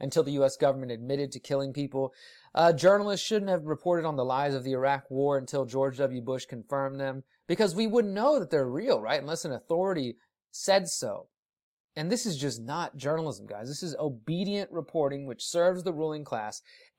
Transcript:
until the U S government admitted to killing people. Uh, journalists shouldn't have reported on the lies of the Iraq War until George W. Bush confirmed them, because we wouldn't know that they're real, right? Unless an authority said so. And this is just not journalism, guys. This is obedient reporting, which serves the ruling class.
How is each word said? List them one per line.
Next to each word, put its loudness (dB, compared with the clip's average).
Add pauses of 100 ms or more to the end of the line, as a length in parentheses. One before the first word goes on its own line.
until 2
the -2
U 2
S 2
government 2
admitted -4
to -12
killing -4
people. -4 (420)
Uh, 8
journalists 4
shouldn't 0
have 0
reported 0
on 0
the 2
lies 2
of -4
the -2
Iraq 2
War 2
until -2
George 0
W. 0
Bush -4
confirmed -4
them, -4 (240)
because 2
we 2
wouldn't 2
know 4
that -4
they're 2
real, 0
right? 0
Unless -6
an -4
authority -2 (320)
said 2
so. -6 (680)
And -2
this -2
is -2
just -4
not -6
journalism, -4
guys. -10
This -8
is -6
obedient -4
reporting, -2
which -10
serves 2
the -2
ruling -4
class. -8 (380)